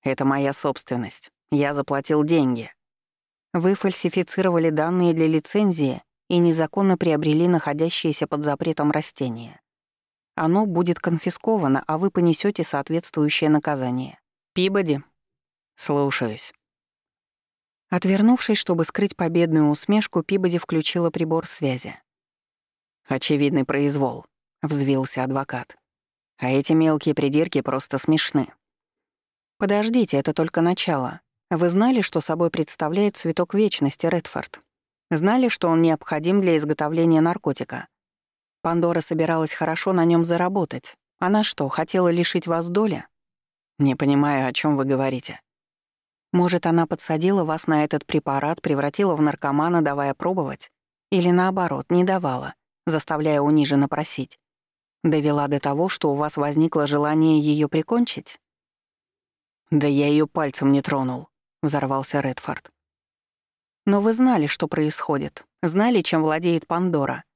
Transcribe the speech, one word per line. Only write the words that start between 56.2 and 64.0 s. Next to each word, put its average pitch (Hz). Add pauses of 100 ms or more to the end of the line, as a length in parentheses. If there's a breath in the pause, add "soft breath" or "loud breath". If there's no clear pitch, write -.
возникло 147
желание 151
ее 151
прикончить?» 226 (1300)
«Да 147
я 143
ее 151
пальцем 143
не 139
тронул», 135 (360)
взорвался 139
Редфорд. - (1160)
«Но 202